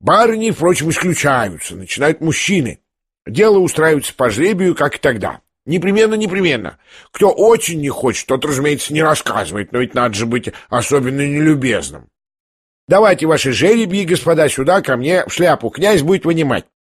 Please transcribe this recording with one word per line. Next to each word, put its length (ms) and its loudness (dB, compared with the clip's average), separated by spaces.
"Барыни, 500 2
впрочем, 400 0
исключаются, 840 -2
начинают 440 -2
мужчины. 600 -2
Дело 320 4
устраивается 560 0
по 160 0
жребию, 440 0
как 220 -2
и 20 -10
тогда. 420 -2
Непременно, 480 2
непременно. 640 -2
Кто 180 2
очень 500 2
не 100 -2
хочет, 360 -4
тот, 180 -2
разумеется, 480 -2
не 100 0
рассказывает, 680 -2
но 80 -4
ведь 160 -4
надо 200 0
же 120 -4
быть 240 -4
особенно 520 -2
нелюбезным. 920 -2
Давайте 360 4
ваши 260 2
жеребьи, 520 2
господа, 440 2
сюда, 340 0
ко 140 -2
мне, 280 0
в 60 -12
шляпу. 400 0
Князь 320 0
будет 220 0
вынимать. 400 0